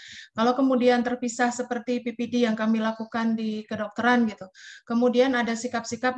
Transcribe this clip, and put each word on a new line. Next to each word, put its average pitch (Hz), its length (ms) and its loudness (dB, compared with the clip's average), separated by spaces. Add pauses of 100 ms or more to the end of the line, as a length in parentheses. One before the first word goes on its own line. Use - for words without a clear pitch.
(300)
Kalau 240 240 2
kemudian 247 480 4
terpisah 247 480 -2
seperti 240 560 -4
P 233 80 -4
P 233 160 -6
D 240 160 2
yang 220 80 2
kami 220 240 0
lakukan 226 560 -2
di 214 320 -4
kedokteran 226 640 0
gitu, 190 160 -14 (400)
kemudian 247 480 2
ada 233 240 0
sikap-sikap 240 600 -4